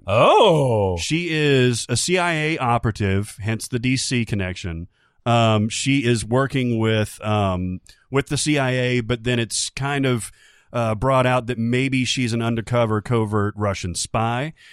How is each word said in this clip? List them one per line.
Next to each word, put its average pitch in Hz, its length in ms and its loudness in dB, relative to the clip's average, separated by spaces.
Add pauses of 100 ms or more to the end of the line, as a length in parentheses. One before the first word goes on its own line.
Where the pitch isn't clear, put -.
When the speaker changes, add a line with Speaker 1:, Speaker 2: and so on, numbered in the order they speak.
Speaker 1:
Oh. 131 880 4
Speaker 2:
She 160 320 -2
is 135 580 2
a 123 80 -2
C 175 220 0
I 175 160 0
A 156 240 -2
operative, 110 840 -2
hence 110 280 -4
the 127 100 -6
D 127 180 0
C 123 300 -2
connection. 90 600 -6 (380)
Um, 113 440 4
she 139 340 0
is 117 220 2
working 123 540 0
with, 110 440 0
um, 92 580 -2 (280)
with 135 180 0
the 147 100 -2
C 151 200 0
I 131 140 0
A, 123 300 0
but 113 220 -4
then 120 140 0
it's - 320 -4
kind 139 360 -4
of, 123 260 -2 (420)
uh, 113 220 -2
brought 127 320 2
out 127 180 2
that 113 140 -4
maybe 127 440 0
she's 120 300 -2
an 117 80 -2
undercover, 113 580 0
covert 107 560 0
Russian 101 380 -4
spy. 120 600 -4 (200)